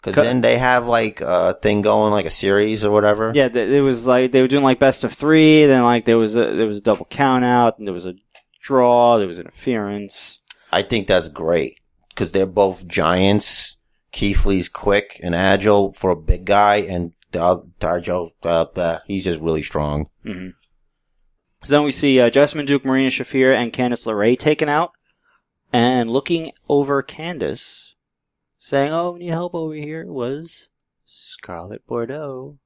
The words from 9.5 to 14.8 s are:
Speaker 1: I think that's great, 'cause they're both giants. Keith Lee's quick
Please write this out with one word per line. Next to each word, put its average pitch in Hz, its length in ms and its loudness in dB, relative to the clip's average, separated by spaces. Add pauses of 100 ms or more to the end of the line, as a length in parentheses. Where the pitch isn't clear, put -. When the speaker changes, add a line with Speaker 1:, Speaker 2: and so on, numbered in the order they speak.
Speaker 1:
I 92 80 2
think 101 260 -4
that's 90 220 0
great, 80 500 -4 (360)
'cause 85 160 -6
they're 95 140 0
both 95 420 0
giants. 92 920 0 (340)
Keith - 340 0
Lee's 95 220 0
quick - 560 -2